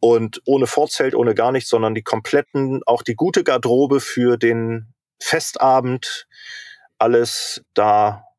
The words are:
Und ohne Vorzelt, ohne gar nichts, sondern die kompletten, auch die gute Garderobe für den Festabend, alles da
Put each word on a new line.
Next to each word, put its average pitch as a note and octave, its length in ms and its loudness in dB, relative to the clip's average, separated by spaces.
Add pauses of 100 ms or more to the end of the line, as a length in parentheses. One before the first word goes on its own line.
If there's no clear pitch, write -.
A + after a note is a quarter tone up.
Und A2+ 440 2
ohne C3+ 220 2
Vorzelt, C#3+ 460 -2
ohne A#2 220 2
gar A2+ 160 0
nichts, C3 180 -4
sondern A2 240 0
die A2 100 -6
kompletten, C3+ 800 -2
auch A#2+ 180 0
die A#2+ 120 -6
gute E3+ 280 0
Garderobe C3 560 2
für B2 380 0
den A2+ 500 -2 (340)
Festabend, C3 1040 -2 (720)
alles A#2 640 0 (120)
da G#2 520 2 (140)